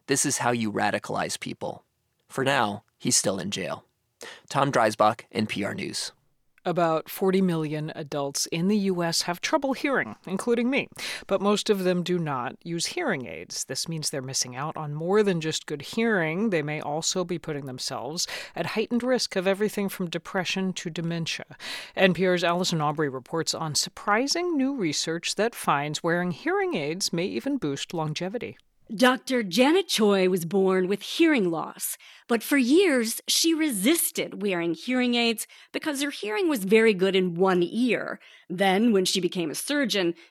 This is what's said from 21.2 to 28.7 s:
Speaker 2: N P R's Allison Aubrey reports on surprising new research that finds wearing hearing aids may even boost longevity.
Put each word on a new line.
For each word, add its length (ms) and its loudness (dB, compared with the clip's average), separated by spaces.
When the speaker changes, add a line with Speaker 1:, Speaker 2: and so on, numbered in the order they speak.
Speaker 2:
N 200 6
P 100 2
R's 180 4
Allison 380 2
Aubrey 280 0
reports 440 -4
on 220 -4
surprising 840 0
new 180 0
research 600 -2
that 180 0
finds 480 0
wearing 300 0
hearing 420 0
aids 400 -4
may 120 0
even 320 -2
boost 360 -4
longevity. 640 -6